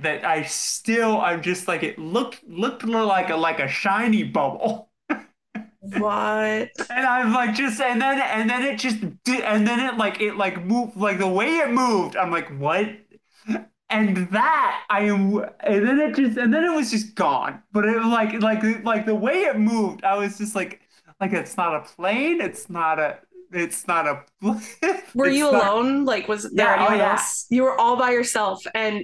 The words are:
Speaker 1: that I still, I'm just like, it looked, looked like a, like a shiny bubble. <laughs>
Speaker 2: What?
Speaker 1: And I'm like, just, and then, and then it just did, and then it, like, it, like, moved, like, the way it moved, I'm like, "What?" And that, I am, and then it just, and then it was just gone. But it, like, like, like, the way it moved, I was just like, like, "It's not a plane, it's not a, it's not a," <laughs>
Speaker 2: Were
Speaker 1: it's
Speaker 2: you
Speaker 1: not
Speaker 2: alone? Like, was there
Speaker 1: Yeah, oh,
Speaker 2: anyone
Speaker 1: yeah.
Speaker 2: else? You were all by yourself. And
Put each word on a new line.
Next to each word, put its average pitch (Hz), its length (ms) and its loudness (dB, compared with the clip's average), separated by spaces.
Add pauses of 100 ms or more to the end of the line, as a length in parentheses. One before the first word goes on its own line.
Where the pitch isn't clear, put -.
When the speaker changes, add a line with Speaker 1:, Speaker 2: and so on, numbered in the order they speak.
Speaker 1:
that 156 220 -4
I 156 180 0
still, 220 760 -2
I'm 170 200 0
just 180 240 -4
like, 165 160 -2
it 156 160 -6
looked, 190 480 -4
looked 233 380 -6
like 214 460 0
a, 165 80 0
like 165 220 0
a 135 100 -2
shiny 214 540 0
bubble. - 640 -2 (200)
<laughs> 302 80 -4 (640)
Speaker 2:
What? 214 880 -2 (220)
Speaker 1:
And 254 160 0
I'm 247 260 2
like, 240 220 2
just, 262 260 -2
and 247 180 0
then, 269 220 2
and 220 260 0
then 247 140 0
it 262 160 -2
just 220 220 -2 (240)
did, 254 180 0
and 214 240 2
then 240 140 2
it, 254 180 -2
like, 208 240 0
it, 208 160 -2
like, 185 260 -2
moved, 226 320 -2
like, 196 220 0
the 190 100 0
way 190 200 0 (100)
it 285 140 0
moved, 240 440 2
I'm 185 140 0
like, 170 200 -4 (100)
"What?" 165 280 0 (1000)
And 214 260 2 (140)
that, 247 600 0
I 208 140 2
am, 202 340 2 (220)
and 208 260 2
then 269 120 4
it 302 160 0
just, 247 220 2
and 226 160 2
then 320 100 2
it 349 100 2
was 302 180 0
just 214 240 -4
gone. 139 560 -2
But 208 140 2
it, 226 180 2
like, 226 380 0
like, 214 220 2 (220)
like, 220 220 0
the 214 80 2
way 262 260 0
it 277 160 0
moved, 214 460 0
I 196 140 2
was 202 200 -4
just 214 180 -8
like, 185 260 -6 (380)
like, 196 140 -2
"It's - 240 -6
not 170 180 0
a 147 40 -2
plane, 247 600 -2
it's - 280 -8
not 160 300 0
a, 151 180 0 (340)
it's 175 360 -4
not 165 180 2
a," 143 180 -2 (180)
<laughs> 214 200 -2 (540)
Speaker 2:
Were 262 100 2
Speaker 1:
it's 269 100 4
Speaker 2:
you 294 160 4
Speaker 1:
not 208 120 6
Speaker 2:
alone? 247 420 2
Like, 247 220 -2
was 214 160 -2 (100)
there 196 140 4
Speaker 1:
Yeah, 202 80 4
oh, 190 100 2
Speaker 2:
anyone 214 140 4
Speaker 1:
yeah. 202 140 4
Speaker 2:
else? - 360 -4
You 254 140 4
were 262 140 2
all 240 200 4
by 247 140 2
yourself. 226 520 0 (120)
And 214 280 -2